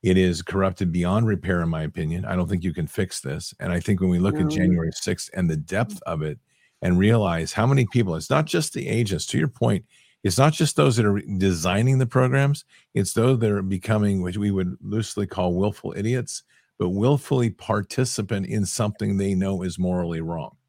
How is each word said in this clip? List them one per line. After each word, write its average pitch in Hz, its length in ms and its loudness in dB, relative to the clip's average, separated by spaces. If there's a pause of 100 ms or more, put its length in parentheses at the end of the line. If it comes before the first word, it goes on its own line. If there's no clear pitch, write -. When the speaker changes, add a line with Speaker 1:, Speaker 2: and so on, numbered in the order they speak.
Speaker 1:
It 95 160 4
is 87 240 2
corrupted 95 480 0
beyond 90 380 2
repair, 92 340 0
in 82 60 0
my 80 140 -2
opinion. 80 420 -4
I 95 100 -4
don't 90 140 0
think 85 160 -2
you 87 100 -2
can 80 140 -4
fix - 320 -6
this. 71 400 -8
And 90 100 -6
I 87 80 0
think 92 220 0
when 92 100 2
we 87 80 2
look 98 160 2
at 98 120 0
Speaker 2:
No. - 20 0
Speaker 1:
January 90 440 2
sixth - 400 -6
and 90 160 -2
the 80 80 0
depth 98 500 -4
of 80 160 -4
it 76 180 -6 (420)
and 90 160 2
realize 95 540 2
how 113 160 2
many 135 240 2
people, 98 240 0
it's 78 120 -8
not 156 180 2
just 160 260 -2
the - 160 -6
agents, 110 380 -2
to - 120 -2
your 156 80 2
point, 117 380 0 (400)
it's 95 140 2
not 147 140 6
just 151 220 0
those 139 220 4
that 113 100 2
are 101 140 2 (180)
designing 98 600 2
the 131 80 2
programs, 135 580 2 (300)
it's 98 180 0
those 123 280 4
that 113 100 2
are 101 120 0
becoming, 98 600 0
which 90 140 -4
we 101 140 0
would 92 300 0
loosely 104 460 -4
call 90 280 -2
willful 98 420 -2
idiots, 117 460 -4 (360)
but 90 120 0
willfully 123 600 2
participant 104 960 -2
in 104 200 -2
something 104 500 -2
they 98 180 0
know 95 280 0
is 87 160 -6
morally 90 420 -2
wrong. 80 360 -8 (120)